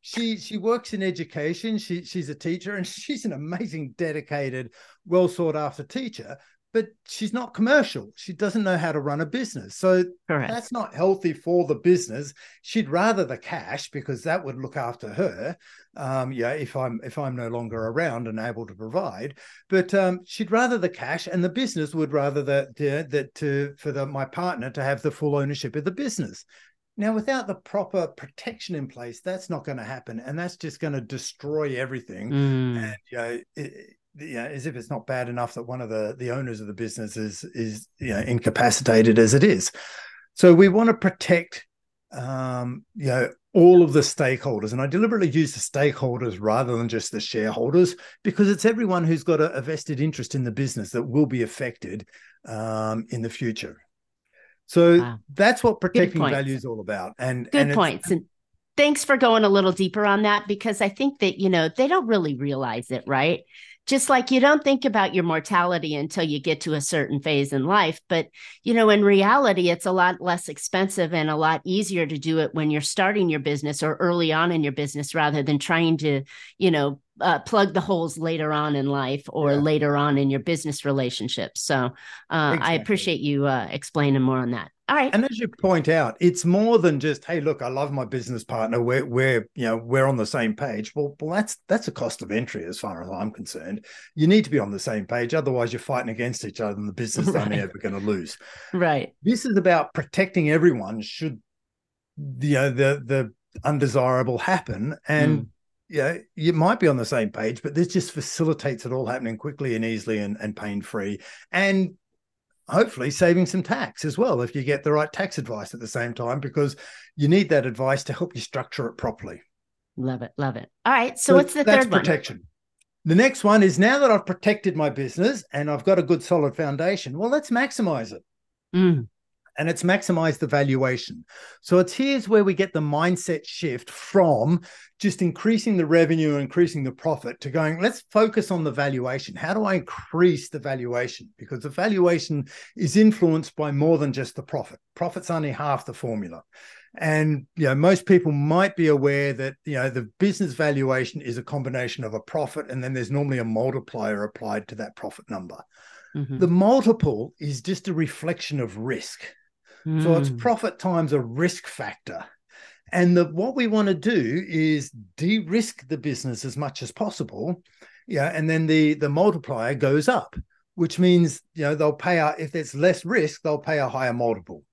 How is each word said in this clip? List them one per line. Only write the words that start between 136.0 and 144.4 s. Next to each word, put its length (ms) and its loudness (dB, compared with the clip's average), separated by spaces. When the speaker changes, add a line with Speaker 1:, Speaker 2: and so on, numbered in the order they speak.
Speaker 1:
increasing 480 0
the 80 -4
profit, 500 -6
to 80 -8
going, 280 0
"Let's 320 -2
focus 400 2
on 140 0
the 60 0
valuation. 680 -4
How 160 -4
do 120 -2
I 100 0
increase 720 0
the 100 -10
valuation?" 800 -6
Because 240 -12
the 80 -10
valuation 800 2
is 180 0
influenced 580 6
by 180 -2
more 260 4
than 160 0
just 220 -6
the 60 -10